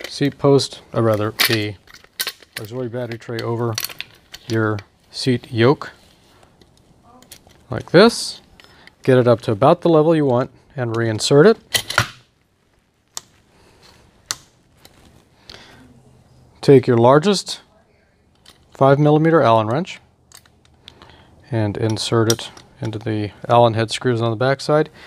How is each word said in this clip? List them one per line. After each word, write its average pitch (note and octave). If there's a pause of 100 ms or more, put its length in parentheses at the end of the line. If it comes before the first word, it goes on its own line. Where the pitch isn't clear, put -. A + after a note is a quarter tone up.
seat -
post, C#3 (100)
or A#2
rather G#2+ (180)
the G#2 (840)
auxiliary A#2+
battery A#2
tray A#2
over A#2 (760)
your A2 (320)
seat -
yoke B2 (1800)
like A#2
this, - (600)
get C3
it B2
up A#2
to B2
about C3
the F3
level D#3+
you D3+
want B2+ (280)
and A#2
reinsert A#2
it. A3 (4000)
Take C3+
your B2
largest D3+ (1120)
five C#3
millimeter D3+
Allen A2+
wrench C#3+ (1500)
and G#2+
insert A2
it - (300)
into A2
the G#2+ (160)
Allen A#2+
head A2+
screws A#2+
on A#2
the A2
backside. C#3 (180)